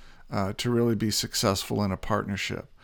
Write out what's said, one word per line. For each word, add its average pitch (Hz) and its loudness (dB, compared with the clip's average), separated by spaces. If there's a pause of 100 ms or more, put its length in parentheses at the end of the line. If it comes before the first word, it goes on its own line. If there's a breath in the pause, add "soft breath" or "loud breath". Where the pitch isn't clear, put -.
(320 soft breath)
uh, 101 -2
to 123 -2
really 117 4
be 107 0
successful 104 0
in 98 2
a 92 0
partnership? - -4 (120 soft breath)